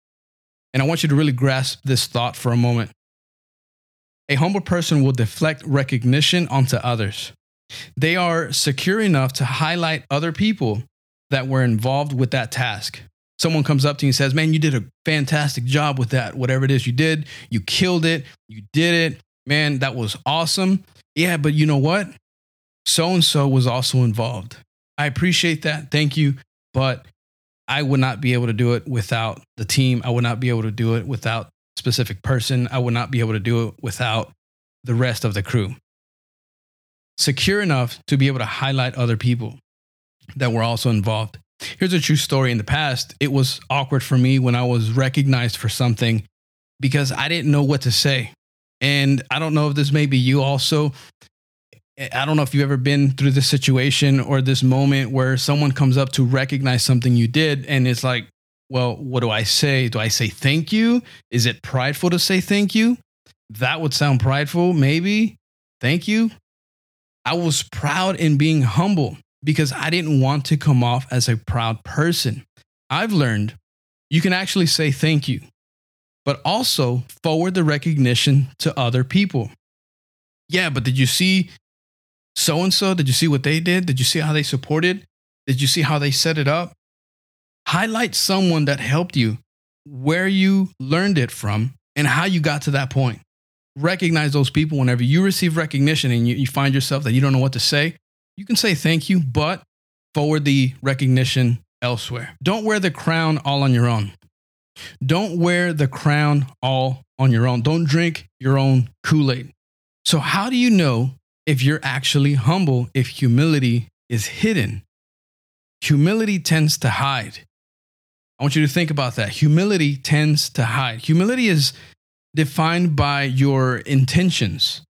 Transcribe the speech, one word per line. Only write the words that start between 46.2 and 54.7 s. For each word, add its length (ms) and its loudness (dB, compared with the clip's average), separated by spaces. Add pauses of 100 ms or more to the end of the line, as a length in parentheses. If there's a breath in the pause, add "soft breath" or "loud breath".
because 320 0
I 160 -4
didn't 240 0
know 120 4
what 180 0
to 100 0
say. 400 0 (480)
And 500 2
I 100 -4
don't 140 -4
know 140 2
if 80 -2
this 160 0
may 140 2
be 120 0
you 240 2
also. 520 0 (1200 loud breath)
I 100 -2
don't 140 0
know 60 2
if 100 -6
you've 100 2
ever 140 0
been 340 2
through 200 0
this 160 2
situation 720 2
or 200 0
this 220 0
moment 480 2